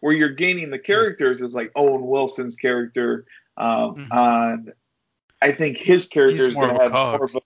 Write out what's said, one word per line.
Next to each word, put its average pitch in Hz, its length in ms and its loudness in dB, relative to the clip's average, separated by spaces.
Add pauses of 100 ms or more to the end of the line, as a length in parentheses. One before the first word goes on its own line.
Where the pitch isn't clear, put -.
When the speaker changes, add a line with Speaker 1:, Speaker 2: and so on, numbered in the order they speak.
Speaker 1:
Where 151 140 2
you're 151 160 0
gaining 165 400 -4
the 135 80 -8
characters 170 640 0
is, 123 120 -10
like, 113 220 -6
Owen 139 300 2
Wilson's 131 500 -4
character, 120 720 -2 (320)
um, 113 380 -2
Speaker 2:
Mm-hmm. - 160 -14
Speaker 1:
on, 117 600 0 (680)
I 143 100 4
think 143 240 -4
his 180 320 2
character 135 300 4
Speaker 2:
He's 131 80 4
Speaker 1:
is 120 80 0
Speaker 2:
more 131 140 0
Speaker 1:
gonna 123 60 0
Speaker 2:
of 123 60 2
a - 40 6
Speaker 1:
have 123 80 2
Speaker 2:
cog. 131 280 0
Speaker 1:
more 135 60 -2
of 120 100 -8
a 131 100 -6